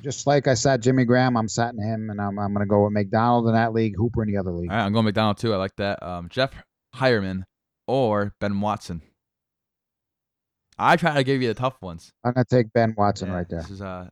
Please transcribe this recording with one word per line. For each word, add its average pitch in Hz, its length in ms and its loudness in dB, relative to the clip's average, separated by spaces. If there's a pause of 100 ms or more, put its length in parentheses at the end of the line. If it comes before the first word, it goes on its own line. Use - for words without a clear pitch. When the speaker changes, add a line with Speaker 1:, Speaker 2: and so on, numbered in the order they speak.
Speaker 1:
just 139 240 -4
like 143 200 4
I 135 60 6
sat 131 280 2
Jimmy 131 240 4
Graham, 123 300 4
I'm 110 120 0
sitting 117 340 -4
him, 110 280 -4
and 104 120 -6
I'm, 101 160 -4
I'm 101 160 -4
gonna 101 140 0
go 104 160 6
with 104 100 2
McDonald 113 540 2
in 113 60 4
that 113 200 2
league, 113 240 0
Hooper 113 260 0
in 104 80 -2
the 101 60 0
other 92 140 -4
league. 87 180 -6
Speaker 2:
All 101 80 -2
right, 110 80 0
I'm 101 80 0
going 113 120 2
McDonald 107 320 0
too. 113 160 -2
I 98 40 0
like 95 200 -4
that. 101 260 -4
Um, 87 260 -10
Jeff 131 240 -4 (400)
Hireman 101 520 0 (420)
or 107 520 0
Ben 101 220 -4
Watson. 101 400 -6 (1800)
I 135 180 4
try 165 200 0
to 139 100 2
give 135 160 0
you 123 80 0
the 110 60 -2
tough 127 260 -6
ones. 87 300 -14 (120)
Speaker 1:
I'm 123 100 0
gonna 123 120 2
take 123 280 2
Ben 113 240 2
Watson 101 320 0
Speaker 2:
Yeah, 92 60 -6
Speaker 1:
right 87 140 -6
there. 85 120 -6
Speaker 2:
this 82 100 -14
is, 98 100 -14
uh, 92 300 -12